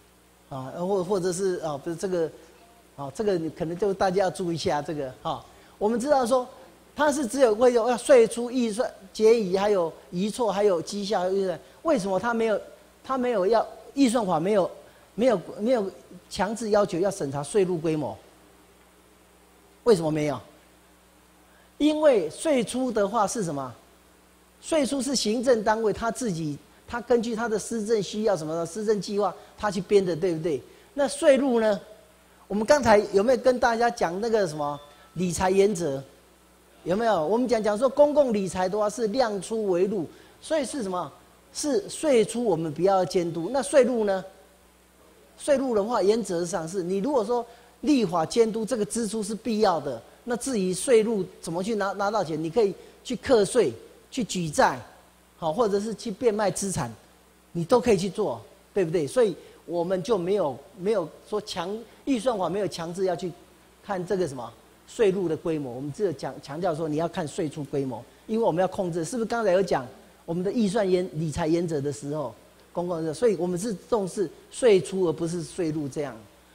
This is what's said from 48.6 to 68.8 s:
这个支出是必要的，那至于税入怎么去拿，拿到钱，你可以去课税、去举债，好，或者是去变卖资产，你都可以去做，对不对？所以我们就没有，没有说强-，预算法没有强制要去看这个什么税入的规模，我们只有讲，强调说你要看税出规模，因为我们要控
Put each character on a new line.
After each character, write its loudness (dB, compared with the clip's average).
这 -4
个 0
支 -4
出 -6
是 -8
必 -2
要 4
的， -6
那 -4
至 -4
于 0
税 4
入 0
怎 -8
么 -4
去 -4
拿， -2
拿 -2
到 0
钱， -4
你 -4
可 2
以 2
去 -6
课 4
税、 2
去 -4
举 -4
债， 2
好， -2
或 2
者 0
是 -6
去 -8
变 0
卖 0
资 -4
产， -4
你 -4
都 4
可 2
以 4
去 -2
做， -4
对 2
不 -2
对？ 0
所 2
以 0
我 -2
们 -2
就 0
没 -2
有， 0
没 -2
有 -2
说 -4
强-， -8
预 0
算 -2
法 0
没 -4
有 -2
强 -10
制 -4
要 0
去 -6
看 -6
这 -2
个 0
什 -8
么 -10
税 2
入 0
的 -2
规 -2
模， -8
我 -10
们 -8
只 -6
有 0
讲， -10
强 -12
调 -2
说 -4
你 -2
要 0
看 -6
税 -4
出 -10
规 -4
模， -8
因 -2
为 2
我 4
们 2
要 2
控 -4